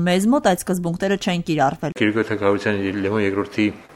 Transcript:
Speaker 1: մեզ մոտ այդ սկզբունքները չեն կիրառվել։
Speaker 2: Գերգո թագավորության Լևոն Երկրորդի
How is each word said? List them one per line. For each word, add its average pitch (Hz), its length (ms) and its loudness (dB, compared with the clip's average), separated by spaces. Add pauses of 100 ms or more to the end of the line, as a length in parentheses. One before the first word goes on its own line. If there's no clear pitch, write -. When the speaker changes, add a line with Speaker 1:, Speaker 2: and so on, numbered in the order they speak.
Speaker 1:
մեզ 190 260 2
մոտ 285 200 4
այդ 180 100 -2
սկզբունքները 180 600 -2
չեն 175 260 -2
կիրառվել։ 147 500 0
Speaker 2:
Գերգո 107 300 2
թագավորության 101 500 0 (240)
Լևոն 104 200 0
Երկրորդի 98 440 0 (280)